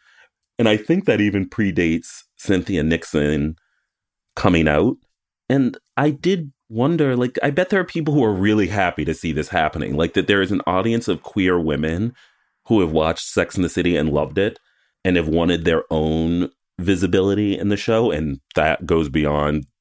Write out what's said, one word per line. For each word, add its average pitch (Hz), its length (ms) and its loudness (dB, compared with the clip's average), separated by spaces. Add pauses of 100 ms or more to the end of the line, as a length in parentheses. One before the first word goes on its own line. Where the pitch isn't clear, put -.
(600)
And 113 100 4
I 107 80 4
think 175 280 -2
that 110 140 2
even 98 300 0
predates 85 720 -2 (160)
Cynthia 92 460 -2
Nixon 78 720 0 (800)
coming 82 320 2
out. 78 280 2 (540)
And 131 280 2 (200)
I 143 140 2
did 160 400 -2 (180)
wonder, 135 460 0
like, 123 280 -2
I 143 80 0
bet 180 180 0
there 196 120 2
are - 40 -4
people 156 300 -2
who 139 80 4
are 107 100 2
really 101 340 2
happy 87 380 -2
to 78 80 -2
see 80 200 -4
this 76 160 -4
happening. 76 460 -2
Like, 80 180 0
that 92 140 2
there 101 140 2
is 95 100 -2
an 95 140 -2
audience 110 420 0
of 92 160 -2
queer 92 360 0
women 80 540 -2 (540)
who 110 120 4
have 82 140 2
watched 80 340 0
Sex - 280 -2
and 90 100 0
the - 40 -4
City 87 280 0
and 78 160 0
loved 73 240 -2
it 101 200 -2 (460)
and 90 140 0
have 80 100 0
wanted 82 380 0
their 82 260 2
own 80 580 0 (300)
visibility 95 800 0
in 92 80 -2
the 101 100 2
show. 113 340 0
And 76 280 -4 (160)
that 80 300 0
goes 82 240 0
beyond 73 560 0 (160)